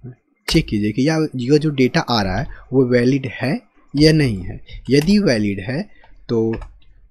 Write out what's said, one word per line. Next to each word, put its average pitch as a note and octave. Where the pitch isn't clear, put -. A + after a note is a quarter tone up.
चेक D#3+
कीजिए G#2+
कि C3
या, D#3+
यह B2+
जो D#3
डेटा C3
आ A2+
रहा F#2+
है A#2
वो C3
वैलिड B2
है B2+
या D3+
नहीं B2
है। -
यदि D#3
वैलिड G#2+
है C3
तो A2+